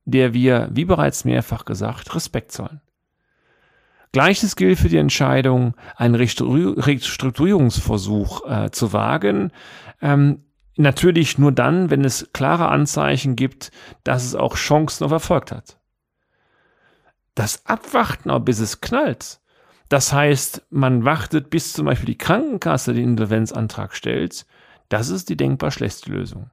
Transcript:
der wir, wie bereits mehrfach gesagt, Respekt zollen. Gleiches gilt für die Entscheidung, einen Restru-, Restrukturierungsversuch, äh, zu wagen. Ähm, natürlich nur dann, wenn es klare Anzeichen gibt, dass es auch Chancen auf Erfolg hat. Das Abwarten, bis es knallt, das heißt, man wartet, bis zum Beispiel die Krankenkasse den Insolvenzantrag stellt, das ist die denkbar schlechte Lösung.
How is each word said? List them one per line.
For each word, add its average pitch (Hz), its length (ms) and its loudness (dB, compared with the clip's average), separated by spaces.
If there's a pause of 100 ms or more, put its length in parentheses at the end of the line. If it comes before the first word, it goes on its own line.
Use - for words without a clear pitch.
der 127 280 2
wir, 123 380 2
wie 143 140 -2
bereits 151 400 0
mehrfach 123 400 -2
gesagt, 107 500 -8
Respekt - 360 -8
zollen. - 300 -14 (1300)
Gleiches 185 440 2
gilt 185 240 4
für - 80 4
die 165 100 4
Entscheidung, 131 800 2 (220)
einen 117 180 4
Restru-, 127 640 0
Restrukturierungsversuch, 123 1700 0
äh, 104 220 -2
zu 113 220 -2
wagen. 156 580 0 (500)
Ähm, 143 440 2 (320)
natürlich 160 600 4
nur 143 140 6
dann, 147 380 2
wenn 139 160 2
es - 260 -4
klare 156 380 0
Anzeichen 143 640 0
gibt, - 360 -4 (340)
dass 127 180 0
es 123 120 -6
auch - 200 -2
Chancen 151 480 0
auf 147 80 0
Erfolg 160 400 0
hat. - 280 -16 (1500)
Das - 320 -6
Abwarten, 175 800 -2
bis 110 140 0
es 107 200 -4
knallt, - 640 -4 (480)
das 139 240 2
heißt, 143 560 2
man 127 340 2
wartet, 151 460 0
bis - 240 -2
zum 151 120 -4
Beispiel 135 220 0
die 117 100 -4
Krankenkasse 175 760 -2
den 120 160 0
Insolvenzantrag 110 840 -2
stellt, - 520 -6 (420)
das 113 220 -2
ist 185 180 -6
die 175 80 -4
denkbar 139 360 -2
schlechte - 380 -8
Lösung. 95 440 -10